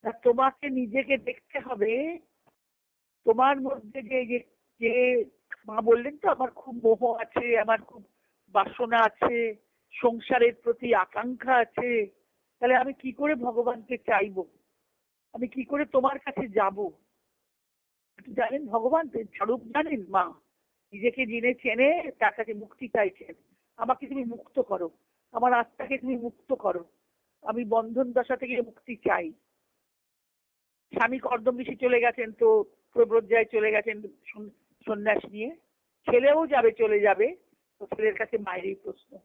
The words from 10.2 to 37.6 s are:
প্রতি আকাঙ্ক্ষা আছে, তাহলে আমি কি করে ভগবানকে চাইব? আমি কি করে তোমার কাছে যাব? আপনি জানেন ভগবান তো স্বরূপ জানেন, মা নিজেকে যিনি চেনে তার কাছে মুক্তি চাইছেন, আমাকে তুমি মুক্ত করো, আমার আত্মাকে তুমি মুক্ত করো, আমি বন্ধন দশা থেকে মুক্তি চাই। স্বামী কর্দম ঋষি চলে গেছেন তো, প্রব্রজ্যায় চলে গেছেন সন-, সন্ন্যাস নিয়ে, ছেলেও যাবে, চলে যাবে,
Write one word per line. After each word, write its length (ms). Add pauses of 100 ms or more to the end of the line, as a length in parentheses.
প্রতি 240 (160)
আকাঙ্ক্ষা 520 (100)
আছে, 260 (680)
তাহলে 180
আমি 180
কি 260
করে 160
ভগবানকে 600 (140)
চাইব? 280 (960)
আমি 140
কি 240
করে 120 (120)
তোমার 240
কাছে 260 (140)
যাব? 180 (1400)
আপনি 220
জানেন 240 (100)
ভগবান 360
তো 80 (180)
স্বরূপ 260 (140)
জানেন, 260 (140)
মা 100 (680)
নিজেকে 320
যিনি 260 (120)
চেনে 260 (300)
তার 180
কাছে 160
মুক্তি 420
চাইছেন, 380 (460)
আমাকে 320
তুমি 120 (100)
মুক্ত 240 (140)
করো, 160 (460)
আমার 200
আত্মাকে 500
তুমি 220
মুক্ত 240 (160)
করো, 180 (600)
আমি 220
বন্ধন 420 (100)
দশা 240
থেকে 200
মুক্তি 340 (120)
চাই। 200 (1700)
স্বামী 260
কর্দম 400
ঋষি 160
চলে 300
গেছেন 240 (120)
তো, 80 (440)
প্রব্রজ্যায় 640
চলে 200
গেছেন 220 (320)
সন-, 260 (300)
সন্ন্যাস 360 (100)
নিয়ে, 180 (580)
ছেলেও 400
যাবে, 240 (100)
চলে 180
যাবে, 280 (500)